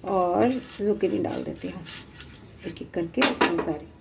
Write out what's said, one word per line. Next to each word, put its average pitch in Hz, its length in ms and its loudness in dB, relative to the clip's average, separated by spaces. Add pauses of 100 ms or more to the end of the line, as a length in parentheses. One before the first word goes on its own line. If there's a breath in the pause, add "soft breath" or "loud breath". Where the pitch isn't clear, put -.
और 196 540 4 (200)
ज़ुकीनी 202 400 2
डाल - 240 -2
देती - 240 -8
हूँ - 140 -10 (840)
एक 165 160 -10
एक - 80 -12
करके 170 320 -2
इसमें 170 420 2
सारी। 151 220 -4 (140)